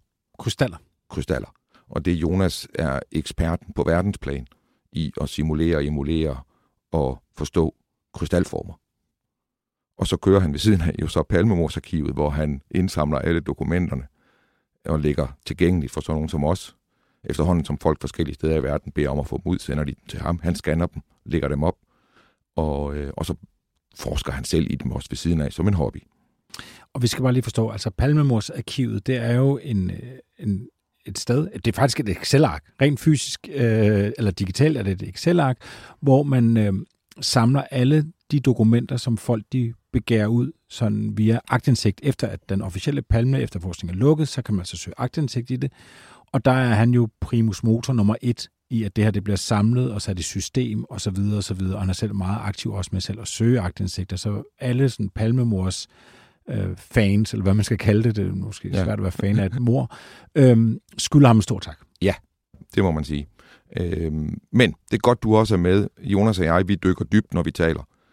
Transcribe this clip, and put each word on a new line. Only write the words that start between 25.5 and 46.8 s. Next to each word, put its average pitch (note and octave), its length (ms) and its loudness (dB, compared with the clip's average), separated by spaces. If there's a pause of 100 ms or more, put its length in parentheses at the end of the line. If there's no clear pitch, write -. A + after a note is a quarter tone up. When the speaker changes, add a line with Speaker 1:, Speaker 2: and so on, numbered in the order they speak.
Speaker 2:
som F2 160 -2
en G2+ 60 2
hobby. - 280 -2 (880)
Speaker 1:
Og B2+ 100 -4
vi A#2+ 40 2
skal - 160 -2
bare B2+ 100 2
lige B2+ 100 2
forstå, A2 280 -2
altså G#2 200 -8
Palmemordsarkivet, B2+ 1160 0
det C3 100 0
er A#2 160 -2
jo C3+ 300 2
en, F#2+ 280 -2
øh, A#2+ 220 -10 (260)
en, G#2+ 300 -4 (380)
et G#2 120 -10
sted, D3 320 0
det - 160 -10
er A#2 60 4
faktisk B2+ 280 0
et A2 80 -4
Excel-ark, F#2 560 2 (160)
rent C#3 200 2
fysisk, - 520 0
øh, A2 640 4
eller G#2+ 120 0
digitalt B2+ 460 0
er A2+ 60 -4
det F#2+ 200 -4
et G2 60 -8
Excel-ark, D3+ 480 0 (440)
hvor C#3 220 6
man, A#2+ 340 4
øh, G#2 160 4 (480)
samler B2+ 420 2
alle D3 500 2 (180)
de D3 100 2
dokumenter, A#2+ 560 4
som A#2 200 -2
folk A2 360 -4
de A#2 220 -2 (180)
begærer A2 340 2
ud, A#2+ 260 0 (160)
sådan G#2+ 500 -2
via A2 300 4
aktindsigt, A#2+ 540 0
efter B2+ 260 -2
at - 200 -12
den G2 140 -2
officielle G#2+ 400 -4
Palme-efterforskning A2+ 880 -2
er F2+ 80 -6
lukket, D3+ 300 2
så - 140 -6
kan G#2+ 120 -4
man F2+ 100 -2
så - 120 -10
søge - 220 -12
aktindsigt B2+ 520 -4
i C3 60 -2
det. C3 160 -4 (600)
Og B2 120 0
der C3 80 8
er B2+ 220 4
han A2+ 200 6